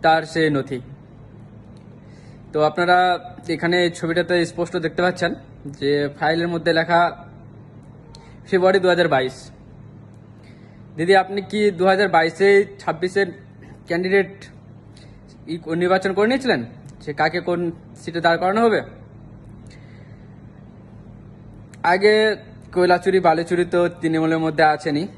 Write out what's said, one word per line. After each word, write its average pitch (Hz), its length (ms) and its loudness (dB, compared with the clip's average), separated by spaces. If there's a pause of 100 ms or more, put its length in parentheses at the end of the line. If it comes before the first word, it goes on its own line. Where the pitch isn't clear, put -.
তার 160 200 4 (100)
সেই 160 240 0
নথি। 131 240 -6 (1700)
তো 151 60 -4 (120)
আপনারা 175 280 2 (580)
এখানে 170 300 0
এই 170 140 0
ছবিটাতে 170 360 -2 (160)
স্পষ্ট 170 220 -6 (120)
দেখতে 165 200 -4
পাচ্ছেন 175 260 -2 (480)
যে 143 120 -2 (260)
ফাইলের 165 360 -2
মধ্যে 165 260 -2
লেখা 170 220 2 (1500)
ফেব্রুয়ারি 190 360 2
দু 185 100 4
হাজার 170 200 2
বাইশ। 131 220 -2 (1600)
দিদি, 170 160 2 (100)
আপনি 196 160 -6 (120)
কি 208 100 -2 (180)
দু 180 120 0
হাজার 190 240 2
বাইশে 165 340 2 (320)
ছাব্বিশের 180 460 -4 (600)
ক্যান্ডিডেট 185 460 0 (1200)
ই - 20 -6 (280)
নির্বাচন 190 340 2
করে 208 140 2
নিয়েছিলেন 254 300 0 (420)
যে 151 160 -10
কাকে 165 280 0
কোন 175 120 -2 (420)
সিটে 170 240 -8
দাঁড় 170 160 4
করানো 196 240 0
হবে? 196 160 2 (3000)
আগে 202 220 4 (580)
কয়লা 180 300 4
চুরি, 190 240 4
বালি 160 220 2
চুরি 175 240 0
তো 180 60 2 (200)
তৃণমূলের 160 460 0
মধ্যে 160 180 0 (100)
আছেনই। 151 320 -4 (120)